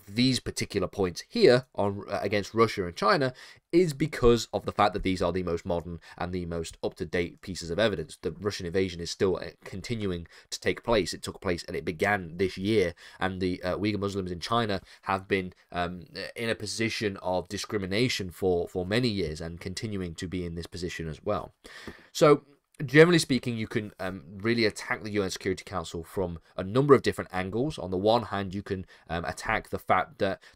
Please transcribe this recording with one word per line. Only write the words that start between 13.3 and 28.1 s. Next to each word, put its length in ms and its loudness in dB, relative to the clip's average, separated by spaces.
the, 240 0
uh, 120 -2
Uyghur 220 0
Muslims 320 -4
in 80 -8
China 440 -2
have 240 -2
been, 260 0
um, 320 -4
in 120 -4
a 60 0
position 640 -2
of 320 -2
discrimination 800 -2
for, 380 2
for 180 -4
many 220 2
years 320 -2
and 200 -10
continuing 540 -6
to 140 -8
be 180 -4
in 80 -8
this 140 -8
position 400 -8
as 160 -10
well. 300 -4
So, 320 6
generally 320 8
speaking, 380 0
you 100 -4
can, 320 -4
um, 240 -6
really 280 2
attack 380 -2
the 80 -8
U 140 2
N 60 -4
Security 340 -4
Council 400 -8
from 340 -4
a 60 -4
number 320 6
of 80 8
different 300 -2
angles. 440 -2
On 140 -8
the 60 0
one 300 4